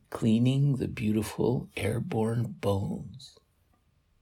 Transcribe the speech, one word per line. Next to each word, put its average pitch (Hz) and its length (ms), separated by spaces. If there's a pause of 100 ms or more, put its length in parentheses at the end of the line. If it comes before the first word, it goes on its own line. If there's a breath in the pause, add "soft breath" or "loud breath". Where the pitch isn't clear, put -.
cleaning 127 680
the 95 100
beautiful 107 880
airborne 113 840
bones? - 760 (840)